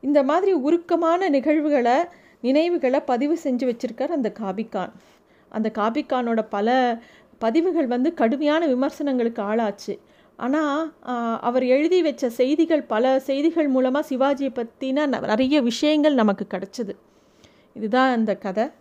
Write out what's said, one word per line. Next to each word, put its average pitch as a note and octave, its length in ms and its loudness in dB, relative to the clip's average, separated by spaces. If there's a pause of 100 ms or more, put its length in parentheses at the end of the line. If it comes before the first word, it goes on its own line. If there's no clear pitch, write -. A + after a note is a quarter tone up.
இந்த C#4+ 200 4
மாதிரி F4 300 2
உருக்கமான E4+ 760 0
நிகழ்வுகளை, C#4+ 720 2 (420)
நினைவுகளை C#4+ 600 0
பதிவு D4 420 -2
செஞ்சு C4 240 -2
வச்சிருக்கார் B3+ 520 -4
அந்த G#3 140 -2
காபி G3+ 320 -6
கான். F#3+ 300 -8 (580)
அந்த A3 180 -2
காபி A3+ 320 -2
கானோட A#3 380 -2 (100)
பல G#3 180 -2 (720)
பதிவுகள் D#4 480 0
வந்து B3+ 280 0
கடுமையான D4 520 0
விமர்சனங்களுக்கு B3+ 760 -2
ஆளாச்சு. G#3 520 -4 (420)
ஆனா, C#4+ 260 -2 (440)
ஆ, B3 60 -6 (280)
அவர் B3+ 240 0
எழுதி D#4 380 4
வச்ச C4 280 -2
செய்திகள், D4+ 520 2
பல B3+ 360 0
செய்திகள் D4 540 0
மூலமா C4 360 2
சிவாஜியை C4+ 460 0
பத்தின C4 520 -4
ந-, B3+ 200 -2
நிறைய C4 360 2
விஷயங்கள் D4 520 2
நமக்கு G#3+ 360 2
கிடைச்சது. G3 440 -8 (840)
இதுதான் B3+ 360 2
அந்த A3 220 0
கதை G#3 320 -4 (140)